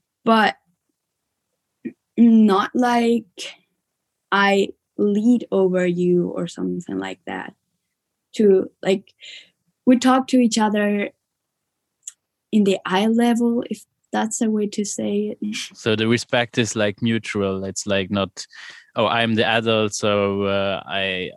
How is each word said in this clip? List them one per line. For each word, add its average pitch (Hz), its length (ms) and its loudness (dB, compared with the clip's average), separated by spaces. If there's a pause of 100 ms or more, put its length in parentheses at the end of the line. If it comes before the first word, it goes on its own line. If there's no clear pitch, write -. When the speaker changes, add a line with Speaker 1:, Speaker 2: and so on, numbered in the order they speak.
(240)
Speaker 1:
but 220 320 4 (1600)
not 220 580 6
like 233 800 -2 (800)
I 196 360 2 (280)
lead 214 560 2
over 185 340 2
you 180 420 0
or 185 180 -6
something 180 520 -8
like - 280 -8
that. 95 280 -10 (840)
To, 196 340 4 (120)
like, - 320 -2 (680)
we 247 140 6
talk 262 300 2
to 254 100 2
each 233 200 2
other 208 520 0 (1400)
in 214 120 4
the 190 220 2
eye 190 200 0
level, 233 640 0
if - 140 -12 (280)
that's 220 280 -4
a 226 100 0
way 214 180 -2
to 208 160 -6
say 208 560 -4
it. 214 160 -8 (180)
Speaker 2:
So 110 220 -2
the 113 120 0
respect 120 500 -2
is, 117 180 -2
like, 104 260 -2
mutual. 101 640 -2
It's, 95 220 -10
like, 98 240 -2
not, 98 360 -4 (480)
"Oh, 113 120 0
I'm 113 280 0
the 110 100 2
adult, 110 500 0
so, 101 500 -2
uh, 98 420 -2
I, 92 500 -6